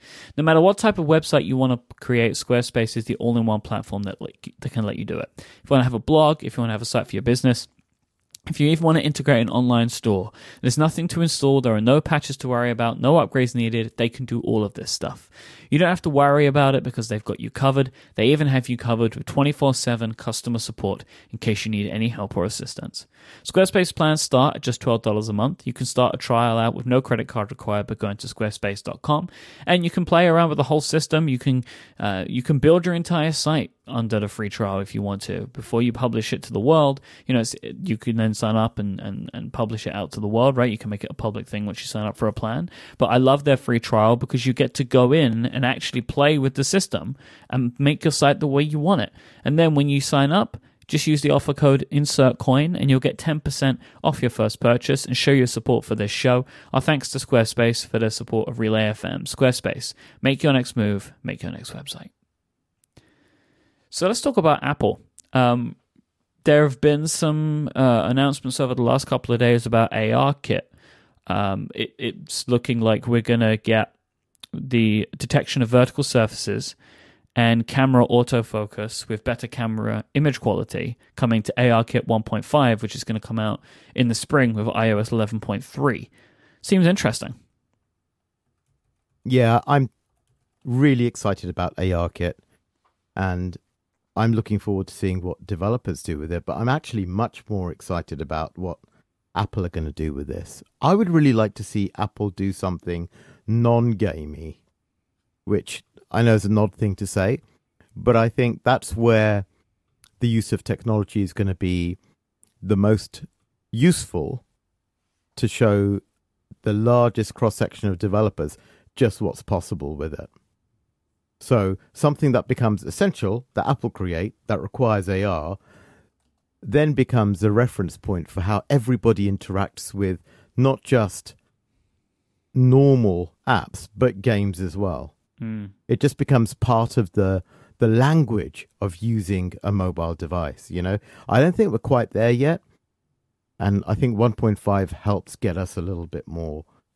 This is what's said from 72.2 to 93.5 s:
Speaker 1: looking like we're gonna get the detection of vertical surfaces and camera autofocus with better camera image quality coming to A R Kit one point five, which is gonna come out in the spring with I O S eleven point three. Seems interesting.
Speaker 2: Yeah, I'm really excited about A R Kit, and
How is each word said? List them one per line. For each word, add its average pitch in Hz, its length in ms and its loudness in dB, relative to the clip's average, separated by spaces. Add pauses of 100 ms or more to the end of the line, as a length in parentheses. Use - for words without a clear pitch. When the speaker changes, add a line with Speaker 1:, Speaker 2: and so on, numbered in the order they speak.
Speaker 1:
looking 120 320 0
like 110 260 0
we're 120 140 2
gonna 113 360 2
get 110 380 0 (580)
the 113 640 0
detection - 460 -2
of 113 60 0
vertical 123 340 2
surfaces 107 720 -2 (600)
and 117 300 2
camera 131 420 4
autofocus 113 1000 -2
with 107 140 -6
better 120 240 -6
camera 110 580 -6 (100)
image 139 260 0
quality 107 560 -4 (180)
coming 113 280 0
to - 140 -6
A 123 140 4
R 117 140 4
Kit - 220 -4
one 110 160 0
point - 220 -6
five, 123 380 2
which 110 120 -8
is 139 80 -10
gonna 110 180 -6
come 113 200 -8
out 107 200 -4 (340)
in 123 140 2
the 113 60 0
spring 127 400 2
with 107 140 -2
I 113 240 0
O 104 60 2
S 110 120 -2
eleven 110 300 -2
point 101 240 -6
three. - 460 -4 (520)
Seems 185 240 4
interesting. 139 480 0 (1900)
Speaker 2:
Yeah, 117 420 4
I'm 139 240 2 (720)
really 127 420 4
excited 98 440 -4
about 90 260 -4
A 92 160 0
R 85 160 0
Kit, - 300 -6 (760)
and 90 420 -4 (600)